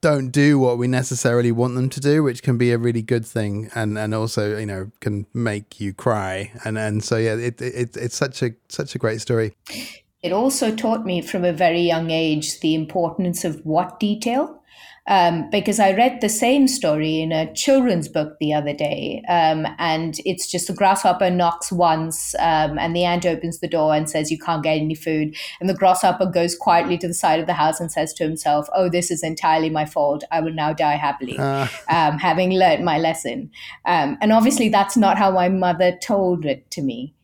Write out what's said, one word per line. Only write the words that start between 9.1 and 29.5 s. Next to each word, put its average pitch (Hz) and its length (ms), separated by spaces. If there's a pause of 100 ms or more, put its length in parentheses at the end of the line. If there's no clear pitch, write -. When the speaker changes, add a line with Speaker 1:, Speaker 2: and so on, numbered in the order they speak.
Speaker 1:
story. 113 340 (680)
Speaker 2:
It 175 100
also 226 420
taught 220 280
me 180 200
from 180 200
a 180 80
very 170 300
young 165 300
age 156 480
the 160 160
importance 170 680
of 160 220
what 165 340
detail, 220 600 (460)
um, 175 420
because 208 300
I 196 140
read 247 280
the 208 80
same 262 380
story 156 540
in 160 100
a 160 240
children's 247 520
book 151 320
the 151 140
other 147 180
day, 147 560
um, 160 380 (140)
and 160 340 (100)
it's 185 280
just 175 160
the 185 80
grasshopper 190 560
knocks 175 400
once, 165 640
um, 156 420
and 165 180
the 175 80
ant 175 220
opens 165 360
the 175 60
door 156 280
and 151 120
says, 151 220
"You 160 80
can't 160 240
get 156 160
any 156 160
food." 156 420 (240)
And 180 80
the 190 60
grasshopper 185 540
goes 170 280
quietly 175 440
to 180 80
the 170 80
side 160 240
of 165 80
the 180 60
house 160 260
and 170 120
says 156 220
to - 100
himself, 151 520
"Oh, 185 140
this 175 200
is 160 140
entirely 160 480